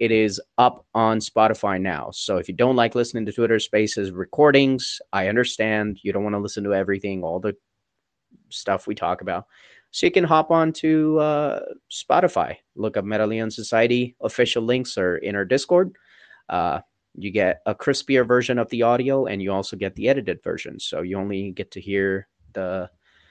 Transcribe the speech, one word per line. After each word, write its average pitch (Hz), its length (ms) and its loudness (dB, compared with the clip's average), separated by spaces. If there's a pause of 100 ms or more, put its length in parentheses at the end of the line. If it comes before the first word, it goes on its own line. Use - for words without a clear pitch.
it 117 100 2
is 107 300 2 (180)
up 123 340 4
on 110 280 2
Spotify 107 600 0
now. 87 300 -6
So - 280 -4
if 87 100 -8
you 92 60 -8
don't 127 200 2
like 120 220 2
listening 120 300 -2
to 104 60 -6
Twitter 113 280 2
Spaces 107 500 -2
recordings, 135 920 2 (120)
I 95 160 0
understand 107 720 0
you 98 100 -4
don't 98 120 -2
wanna 104 160 -2
listen 101 240 -6
to 101 100 0
everything, 98 480 -2
all 85 160 -4
the 101 180 -6 (920)
stuff - 400 -6
we 107 80 -4
talk 90 240 -4
about. 92 260 -6 (460)
So - 120 -4
you 175 60 6
can 180 140 4
hop 156 260 4
on 160 240 4
to, 156 460 2
uh, 151 400 0 (320)
Spotify, - 640 2 (180)
look 104 220 -4
up 98 80 -2
Medallion 107 480 -2
Society. 120 680 2
Official 120 440 0
links 127 340 -2
are 90 200 2
in 101 180 -4
our 98 80 0
Discord. 175 520 2 (520)
Uh, 85 320 -2 (380)
you 98 120 -8
get 92 340 0
a 107 100 -2
crispier 131 540 0
version 123 300 2
of 113 100 -2
the 117 140 -2
audio, 127 420 2
and 101 160 -4
you 95 100 -4
also 98 240 -4
get 95 200 -6
the 104 120 -4
edited 117 360 0
version. - 360 -8
So - 220 -8
you 90 160 -6
only 98 360 -6
get 95 180 -12
to 92 100 -16
hear 98 480 -2 (240)
the 92 380 -6 (400)